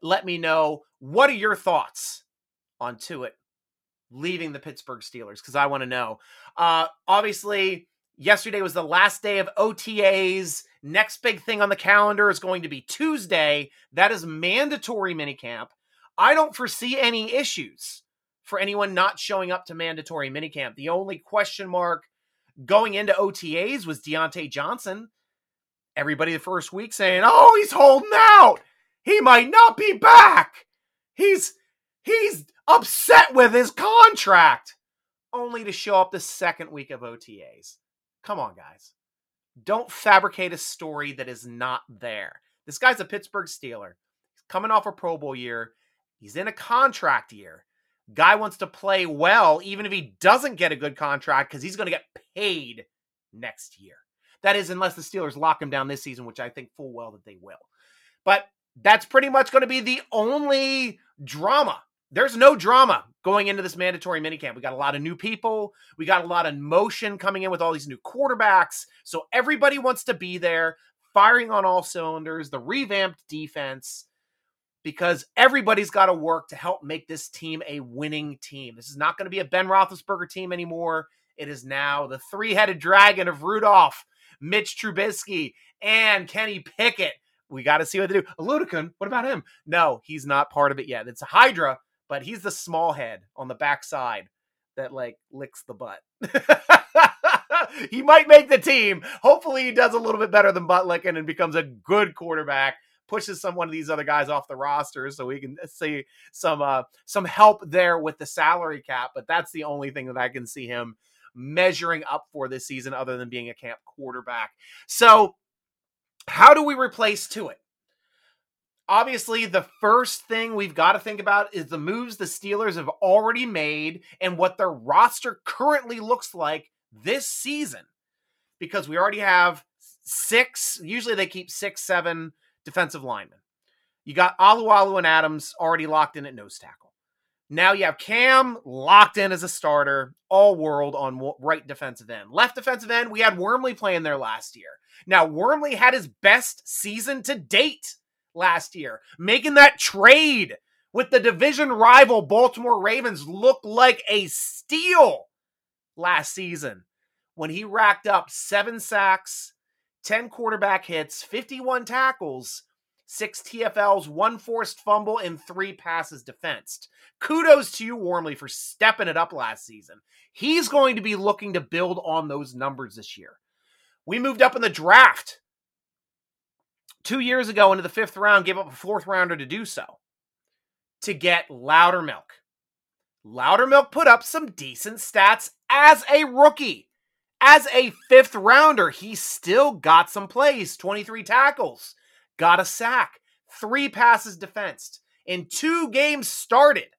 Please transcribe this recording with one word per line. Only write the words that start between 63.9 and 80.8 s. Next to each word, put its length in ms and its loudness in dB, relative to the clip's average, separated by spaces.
minicamp. 340 -10
We 60 -20
got 120 -8
a 40 -12
lot 160 -4
of 80 -6
new 140 -10
people. 580 -8
We 80 -10
got 180 0
a 40 -12
lot 180 -2
of 100 -6
motion 640 -4
coming 260 -6
in 60 -6
with 120 -6
all 120 -4
these 140 -12
new 100 -16
quarterbacks. 880 -2
So 200 -12
everybody 460 0
wants 240 -4
to 100 -6
be 240 -10
there, 400 -2
firing 360 4
on 160 -2
all 160 0
cylinders, 680 -10
the 100 -10
revamped 680 -6
defense, 800 -14
because 420 -4
everybody's 520 2
gotta 240 2
work 360 -6
to 60 -18
help 280 -8
make 240 -12
this 220 -14
team 380 -14
a 120 -12
winning 600 -12
team. 340 -20
This 140 -20
is 80 -20
not 200 -4
gonna 120 -12
be 100 -8
a 60 -6
Ben 220 -2
Roethlisberger 640 -2
team 220 -12
anymore. 560 -8